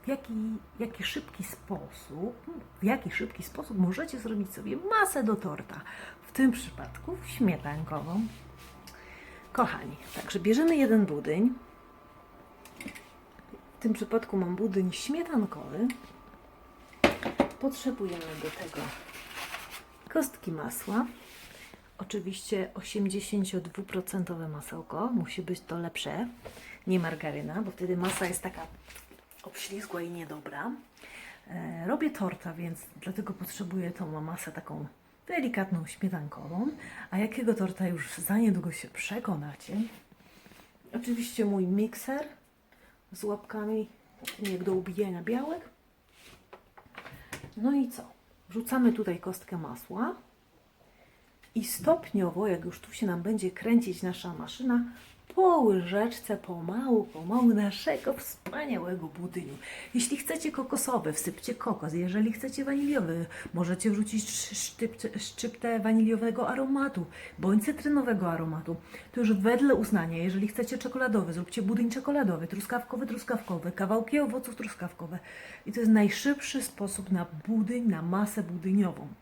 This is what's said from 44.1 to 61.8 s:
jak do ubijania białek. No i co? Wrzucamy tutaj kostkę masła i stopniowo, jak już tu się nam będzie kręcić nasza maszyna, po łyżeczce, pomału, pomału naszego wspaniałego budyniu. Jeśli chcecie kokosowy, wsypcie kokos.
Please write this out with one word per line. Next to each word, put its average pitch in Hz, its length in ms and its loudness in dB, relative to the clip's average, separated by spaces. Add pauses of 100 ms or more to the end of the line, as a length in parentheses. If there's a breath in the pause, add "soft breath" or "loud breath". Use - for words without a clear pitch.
jak 185 240 -2
do 190 100 2
ubijania 185 500 0
białek. 262 460 -2 (1900 loud breath)
No 247 180 4
i 262 140 4
co? - 240 -14 (360)
Wrzucamy 233 440 4
tutaj 185 260 0
kostkę - 380 -8
masła 196 580 -4 (1400 soft breath)
i 226 100 -2
stopniowo, 202 840 2
jak 170 180 2
już 175 140 -6
tu - 120 -18
się - 140 -2
nam 175 160 0
będzie 196 300 0
kręcić 226 520 4
nasza 180 300 -4
maszyna, 240 500 0 (520 loud breath)
po 359 240 8
łyżeczce, 202 800 4
pomału, 202 640 0
pomału 214 500 4
naszego 208 600 2
wspaniałego 185 960 -4
budyniu. 170 460 -8 (400 loud breath)
Jeśli 247 240 2
chcecie 320 340 -2
kokosowy, 254 600 0
wsypcie - 420 -4
kokos. 180 380 -2